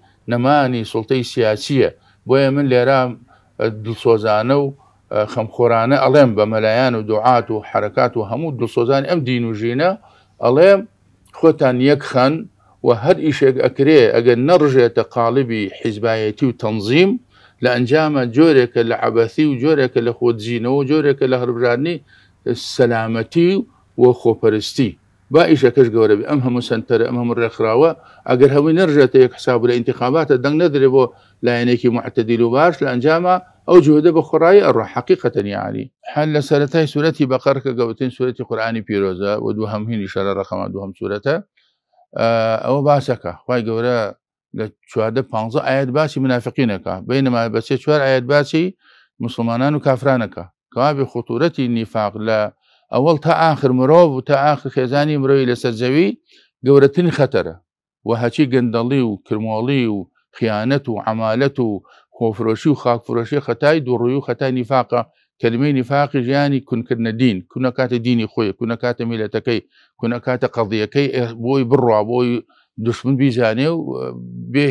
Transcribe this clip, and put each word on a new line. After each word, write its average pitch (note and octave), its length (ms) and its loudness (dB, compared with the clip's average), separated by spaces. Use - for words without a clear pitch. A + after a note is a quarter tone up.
نەمانی B2+ 580 0
سوڵتەی A#2+ 380 -4
سیاسیە. A2 680 0
بۆیە C3+ 280 2
من C#3+ 140 0
لێرە B2+ 300 4
دڵسۆزانە A2 800 0
و، - 20 -2
ئە، G#2+ 80 -2
خەمخۆرانە A#2 720 0
ئەڵێم C3 340 6
بە G#2 80 4
مەلایان A2 500 0
و A2 60 -4
دوعات A2 500 0
و G#2+ 180 -6
حەرەکات G#2+ 480 -2
و G#2 120 -4
هەموو C#3+ 300 -6
دڵسۆزانی A#2+ 500 -2
ئەم F3 100 -2
دین B2 260 -4
و A2+ 80 -6
ژینە، A#2+ 380 -2
ئەڵێم: F3 400 4
«خۆتان D3+ 400 2
یەک C#3+ 120 2
خەن C3+ 220 2
و C3+ 100 -2
هەر D#3 320 0
ئیشێک C3+ 300 2
ئەکرێ، C#3 360 4
ئەگەر A#2+ 240 4
نەڕژێتە C3 560 4
قاڵبی A#2 500 0
حیزبایەتی A2 680 -2
و A#2+ 160 -2
تەنزیم، A#2+ 500 0
لە B2 120 2
ئەنجامە C#3 500 0
جۆرێکە C3+ 540 4
لە A#2 140 -2
عەبەسی A#2 440 0
و C3+ 140 -2
جۆرێکە C3+ 460 0
لە A#2+ 100 0
خۆدزینەوە A#2+ 600 -2
و C#3+ 120 -2
جۆرێکە C#3+ 420 0
لە B2+ 100 2
هەڵبژاردنی B2 540 -2
سەلامەتی A#2 800 0
و B2 60 2
خۆپەرستی.» A2 800 0
با D#3 140 6
ئیشەکەش C#3 440 4
گەورە G#2+ 280 4
بێ. A2 120 -6
ئەم D3 160 0
هەموو B2 240 -4
سەنتەرە، A#2 380 0
ئەم B2 120 -6
هەموو A#2+ 220 -4
ڕێکخراوە، A2+ 500 2
ئەگەر B2+ 260 6
هەمووی D#3+ 240 2
نەڕژێتە C#3+ 440 4
یەک B2 100 2
حساب B2 340 -2
لە A#2+ 100 2
ئینتیخاباتە، C3 640 0
دەنگ C#3+ 180 -2
نەدرێ C#3+ 320 2
بۆ C3 100 4
لایەنێکی A#2+ 520 0
معتەدیل A#2 480 -2
و A#2 60 2
باش، D#3 240 2
لە C#3 80 -2
ئەنجامە D#3+ 440 0
ئەو F3 160 6
جوهدە D3+ 320 4
بە D#3+ 140 2
خۆڕایی F3 380 6
ئەڕۆ. A2+ 200 2
حەقیقەتەن، - 600 -2
یعنی، G2+ 380 -8
هەر D3+ 200 0
لە D3+ 140 0
سەرەتای D3 440 2
سوورەتی D3 400 0
بەقەر C3+ 320 0
کە C3+ 140 -4
گەورەترین A#2+ 380 -4
سوورەتی B2+ 280 -4
قورئانی A2+ 380 -4
پیرۆزە G2 500 -2
و A2 120 -6
دووهەم G#2+ 360 -6
هینیشە G2+ 380 -6
لە G2+ 80 -2
ڕەقەمە F#2+ 340 -6
دووهەم G2 280 -10
سوورەتە، G#2 380 -4
ئە، A2+ 160 -2
ئەوە C3+ 200 -2
باسەکە. C3+ 480 -2
خوای B2 220 -2
گەورە A#2 320 -2
لە A2 120 -8
چواردە A2+ 340 -2
پانزە A2+ 460 -4
ئاەت C3+ 220 0
باسی D3 300 -2
منافقینەکە، A#2+ 720 -2
بەینەما B2+ 340 0
بە A2+ 60 -2
سێ C3+ 180 -4
چوار D3+ 240 0
ئاەت C3 300 0
باسی D3 340 2
مسلمانان A#2 560 -2
و C#3+ 40 -4
کافرانەکە. B2 640 -2
کەوا C3 240 0
بێ C3+ 180 -4
خوتورەتی B2 560 -4
نیفاق A2 500 -4
لە G#2+ 220 -2
ئەوەڵ C#3+ 280 2
تا D#3+ 140 0
ئاخر C#3+ 460 2
مرۆڤ D#3 320 6
و C3 100 -4
تا C#3+ 140 0
ئاخر C#3 340 0
خێزانی C#3+ 520 -2
مرۆڤی C3+ 300 2
لەسەر A#2+ 300 -4
زەوی D3 280 2
گەورەترین C#3 540 4
خەتەرە. F2 380 0
و G#2+ 100 -2
هەچی A#2+ 360 -2
گەندەڵی B2 520 0
و A2+ 80 -2
کرمۆڵی A2 600 -4
و G#2 120 -4
خیانەت A#2 520 -2
و G#2+ 180 -8
عەمالەت A2+ 540 -2
و A#2 100 -2
خۆفرۆشی A2+ 560 -2
و B2+ 100 -2
خاکفرۆشی A#2+ 640 -4
خەتای D3 400 0
دووڕووی B2 320 -2
و C3 100 -6
خەتای C3 240 -4
نیفاقە. B2 500 -2
کەلمەی B2 320 0
نیفاقی C#3 500 -2
ژیانی C#3 380 0
کونکردنە A#2 500 -4
دین، A2+ 260 0
کونە B2+ 280 -4
کاتە B2+ 280 -2
دینی A#2 220 0
خۆی، G#2+ 300 -4
کونە A#2 240 -6
کاتە A#2+ 280 -4
میلەتەکەی، A2 520 -4
کونە A#2+ 260 -4
کاتە B2+ 220 -2
قەضیەکەی، A2 680 -2
ئێ، B2+ 80 -2
بۆی C3+ 260 0
بڕوا، A#2+ 300 2
بۆی B2 180 0
دشمن A#2+ 400 -4
بیزانێ B2 500 0
و، E3 120 -4
ئە، B2+ 280 -8
بێ C#3 220 0